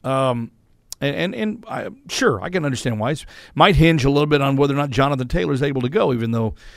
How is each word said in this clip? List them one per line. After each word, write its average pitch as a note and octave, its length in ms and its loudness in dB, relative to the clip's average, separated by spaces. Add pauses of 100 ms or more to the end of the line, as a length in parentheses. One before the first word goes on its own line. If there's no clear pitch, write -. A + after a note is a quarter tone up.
Um, C3 460 -2 (500)
and, C#3 160 -2
and, F#3 180 -4
and G#3+ 320 -6
I, - 220 -8 (200)
sure, D3 320 0
I F#2+ 80 -8
can F3 160 -2
understand B2 360 -4
why. A#2 100 -2
It D3+ 160 -6 (300)
might E3+ 180 4
hinge D#3+ 300 4
a C#3 60 4
little D3 160 2
bit D3 140 2
on C#3 140 0
whether C#3 180 2
or C#3 40 -2
not C#3+ 140 -2
Jonathan C3+ 360 0
Taylor's D3+ 360 -2
able C#3 200 -2
to B2 60 0
go, F3 240 0
even A#2 180 -2
though A2+ 240 -2 (220)